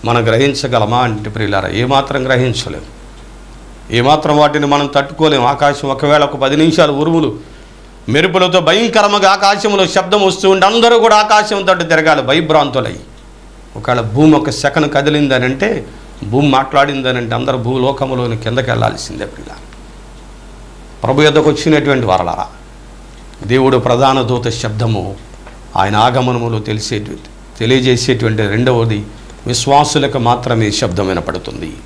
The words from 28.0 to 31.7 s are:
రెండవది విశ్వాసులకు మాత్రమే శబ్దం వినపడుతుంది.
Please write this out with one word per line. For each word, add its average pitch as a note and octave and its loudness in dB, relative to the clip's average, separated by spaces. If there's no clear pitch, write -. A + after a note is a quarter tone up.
రెండవది A2+ 0
విశ్వాసులకు C#3 0
మాత్రమే A#2+ 0
శబ్దం F#2+ -2
వినపడుతుంది. E2 -6